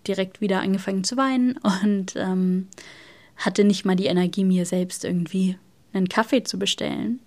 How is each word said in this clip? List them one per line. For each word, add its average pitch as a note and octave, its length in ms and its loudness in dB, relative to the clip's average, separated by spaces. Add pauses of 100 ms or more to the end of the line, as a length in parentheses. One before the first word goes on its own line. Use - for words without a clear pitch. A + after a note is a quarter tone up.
direkt F#3+ 340 -4
wieder F#3+ 200 0
angefangen F#3+ 420 -2
zu B3 120 -4
weinen B3+ 420 2 (260)
und, G3 320 0
ähm, F#3 520 0 (720)
hatte G3+ 260 2
nicht G3+ 220 4
mal F#3+ 100 4
die F#3 120 0
Energie, F3+ 360 2
mir F#3 220 4
selbst F3+ 400 -4
irgendwie F#3 520 0 (360)
einen F#3+ 160 0
Kaffee A3+ 340 2
zu - 160 -6
bestellen. G#3+ 680 -4